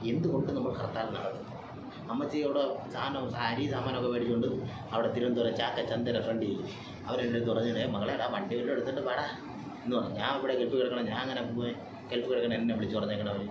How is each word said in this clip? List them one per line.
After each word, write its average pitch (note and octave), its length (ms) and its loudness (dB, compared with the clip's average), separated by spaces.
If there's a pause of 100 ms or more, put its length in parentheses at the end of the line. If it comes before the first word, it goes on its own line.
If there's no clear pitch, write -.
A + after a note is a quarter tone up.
(120)
എന്തുകൊണ്ട് D#3+ 460 2
നമ്മൾ A#2+ 220 0
ഹർത്താൽ A2 280 -2 (100)
നടത്തുന്നു? - 340 -6 (600)
അമ്മച്ചി D3 260 0 (100)
അവിടെ C#3 160 4 (300)
സാധനം, C3 300 -2 (220)
അരി A#2+ 180 2 (100)
സാമാനമൊക്കെ B2 400 0
മേടിച്ചുകൊണ്ട് A#2+ 340 2 (460)
അവിടെ A#2 220 4
തിരുവനന്തപുരം A#2+ 440 4
ചാക്ക A#2+ 180 2 (140)
ചന്തയുടെ A#2+ 340 2
ഫ്രണ്ടിൽ A2 280 2
ഇരിക്കും. F2+ 140 -4 (400)
അവരെൻ്റെ A#2 300 0
അടുത്ത് A#2 160 2
പറഞ്ഞു, A#2 180 4 (120)
"ഏ - 20 2 (100)
മകളെ, G#2 220 0
എടാ B2 180 0
വണ്ടി G2+ 220 -2
വല്ലതും B2 180 0
എടുത്തിട്ട് C3 320 0
പാടാ" C3+ 180 0 (580)
എന്ന് B2 140 0
പറഞ്ഞു. F#2+ 240 0
ഞാൻ B2 180 2
ഇവിടെ C3 200 0
ഗൾഫിൽ B2 220 2
കിടക്കണം, A#2+ 300 2
ഞാൻ A#2 140 0
അങ്ങനെ C3 160 -2 (140)
പോയി A#2+ 180 0 (380)
ഗൾഫിൽ A#2+ 200 0
കിടക്കണം, A#2+ 280 2
എന്നെ A#2 180 2
വിളിച്ച് G#2 220 0
പറഞ്ഞേക്കണം G#2 340 0
അവർ. G2+ 180 -2